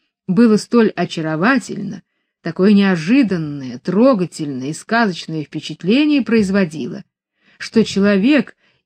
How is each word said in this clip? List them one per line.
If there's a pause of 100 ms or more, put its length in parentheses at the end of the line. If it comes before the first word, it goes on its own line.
(280)
было
столь
очаровательно, (380)
такое
неожиданное,
трогательное
и
сказочное
впечатление
производило, (540)
что
человек, (300)